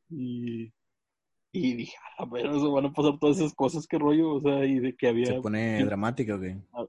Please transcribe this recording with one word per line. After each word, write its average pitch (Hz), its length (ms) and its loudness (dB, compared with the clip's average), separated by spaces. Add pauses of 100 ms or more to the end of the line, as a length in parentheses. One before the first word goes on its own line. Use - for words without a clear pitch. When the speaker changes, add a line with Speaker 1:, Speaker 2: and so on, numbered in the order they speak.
Speaker 1:
y, 120 640 -8 (800)
y 127 240 0
dije, 117 200 -10 (220)
"Ah, 127 140 -8
pero 123 240 -2
eso 147 160 2
van 139 140 2
a 139 80 -4
pasar 147 260 2
todas 147 180 4
esas 156 160 0
cosas, 151 340 -2
qué 165 120 -2
rollo", 151 360 4
o 139 60 -2
sea, 139 240 2
y 135 140 2
de 127 160 -2
que 127 140 0
había 117 180 2
Speaker 2:
¿Se 127 140 0
pone 110 380 0
Speaker 1:
sí, 104 60 2
Speaker 2:
dramática 104 500 -2
o 98 40 -4
qué? 92 180 -6 (160)
Speaker 1:
ha-, 120 160 -8